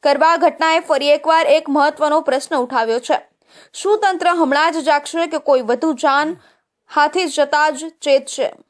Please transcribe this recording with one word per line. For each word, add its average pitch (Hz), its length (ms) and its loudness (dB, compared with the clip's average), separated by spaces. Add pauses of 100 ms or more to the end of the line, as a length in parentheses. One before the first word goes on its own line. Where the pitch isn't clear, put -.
કરવા 302 340 2
ઘટનાએ 320 440 0
ફરી 285 280 -2
એકવાર 311 380 2
એક 311 220 2
મહત્વનો 294 520 0
પ્રશ્ન 285 360 -4
ઉઠાવ્યો 240 420 -2
છે. 247 200 -2 (540)
શું 415 260 -2
તંત્ર 370 300 0
હમણાં 320 440 2
જ 320 40 -6
જાગશે 302 500 -2
કે 320 120 -6
કોઈ 285 220 2
વધુ 247 320 -2
જાન 294 440 -2 (580)
હાથે 302 320 0
જતા 294 440 0
જ 294 140 -10 (180)
ચેતશે? 277 500 -2 (160)